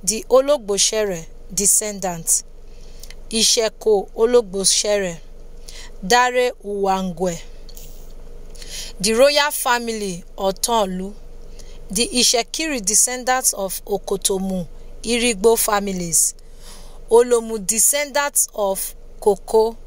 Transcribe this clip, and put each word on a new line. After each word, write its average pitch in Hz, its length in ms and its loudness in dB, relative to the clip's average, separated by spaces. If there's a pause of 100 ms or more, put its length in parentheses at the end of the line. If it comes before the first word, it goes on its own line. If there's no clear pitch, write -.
The - 280 -2
Ologbosere 214 960 4 (260)
descendants, 190 880 0 (840)
Isheko 220 880 2
Ologbosere, 202 1000 2 (880)
Dare 247 460 4 (120)
Uwangwe, 190 760 0 (1600)
the 208 140 0
royal 285 380 6
family 226 760 -2 (140)
Otonlu, 196 760 0 (800)
the 214 180 0
Ishekiri 247 760 0
descendants 254 680 2
of - 320 -4
Okotomu, 190 840 -2 (360)
Irigbo 226 560 4
families, 190 760 0 (760)
Olomu 226 560 6
descendants 285 880 2
of 196 400 0 (260)
Koko - 560 2 (100)